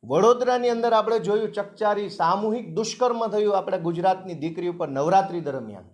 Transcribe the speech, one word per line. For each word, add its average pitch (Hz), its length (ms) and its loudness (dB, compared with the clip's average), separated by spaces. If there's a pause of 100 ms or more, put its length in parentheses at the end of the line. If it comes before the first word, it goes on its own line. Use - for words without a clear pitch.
વડોદરાની 240 640 4
અંદર 233 240 0
આપણે 220 260 2
જોયું 208 340 -2
ચકચારી, 208 560 -2
સામૂહિક 196 680 -2
દુષ્કર્મ 233 520 0
થયું 208 300 0
આપણે 190 220 -2
ગુજરાતની 180 560 0
દીકરી 165 340 -6
ઉપર 170 200 -4
નવરાત્રી 170 520 2
દરમિયાન 117 540 -8